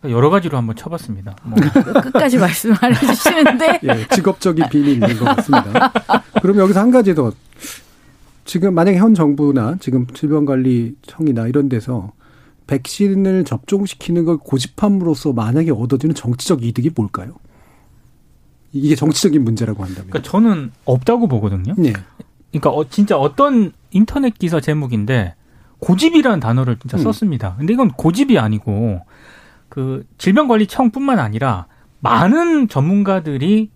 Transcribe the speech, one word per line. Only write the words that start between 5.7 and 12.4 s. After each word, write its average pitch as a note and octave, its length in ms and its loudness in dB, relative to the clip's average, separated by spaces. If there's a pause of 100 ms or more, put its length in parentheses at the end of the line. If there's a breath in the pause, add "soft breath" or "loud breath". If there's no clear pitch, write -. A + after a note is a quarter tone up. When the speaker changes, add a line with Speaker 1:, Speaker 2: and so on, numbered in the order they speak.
Speaker 3:
그럼 G3 160 2
여기서 F#3+ 220 4
한 A3 120 4
가지 G#3+ 220 4
더. B2+ 180 0 (1120 loud breath)
지금 F3+ 280 0
만약에 F3 240 4
현 A3 160 6
정부나 C#3+ 680 2
지금 B2 280 -2
질병관리청이나 C3 1400 -2
이런 C#3 220 0
데서 A2+ 420 -6 (560 soft breath)